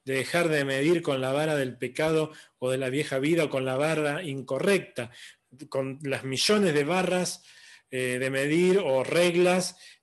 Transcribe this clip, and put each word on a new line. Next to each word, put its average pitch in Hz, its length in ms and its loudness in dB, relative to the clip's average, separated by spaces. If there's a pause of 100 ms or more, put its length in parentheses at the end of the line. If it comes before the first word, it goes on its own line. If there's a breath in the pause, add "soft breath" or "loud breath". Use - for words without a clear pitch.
de 131 120 -4
dejar 165 320 0
de 147 180 2
medir 143 340 2
con 143 180 -2
la 131 140 -2
vara 151 240 0
del 127 220 -4
pecado 156 520 0 (280 loud breath)
o 127 120 -2
de 131 60 0
la 131 140 -4
vieja 143 280 -2
vida 156 260 2
o 143 60 -2
con 131 140 -2
la 131 120 -2
vara 151 460 -2
incorrecta, 135 880 -2 (600 loud breath)
con 135 320 -4
las 135 220 -4
millones 175 500 2
de 147 100 2
barras, 180 580 -2 (480 loud breath)
eh, 127 280 -4
de 131 100 -2
medir 160 520 2
o 131 220 2
reglas 175 760 2 (240 loud breath)